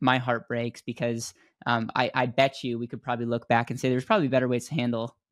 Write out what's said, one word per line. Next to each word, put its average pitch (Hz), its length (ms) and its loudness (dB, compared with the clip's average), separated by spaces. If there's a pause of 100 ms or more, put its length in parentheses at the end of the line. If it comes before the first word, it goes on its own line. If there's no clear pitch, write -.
my 127 180 4
heart 123 300 -2
breaks 120 340 -4
because, 120 520 -4 (320)
um, 117 300 0
I, 127 180 2
I 127 120 0
bet 135 380 2
you 120 140 -2
we 120 100 -6
could 120 140 -12
probably 120 240 -4
look 120 220 -2
back 117 220 4
and 120 100 -6
say 131 100 2
there's 127 140 0
probably 190 240 2
better 127 200 4
ways 123 200 -2
to 151 60 -8
handle 120 420 -2 (160)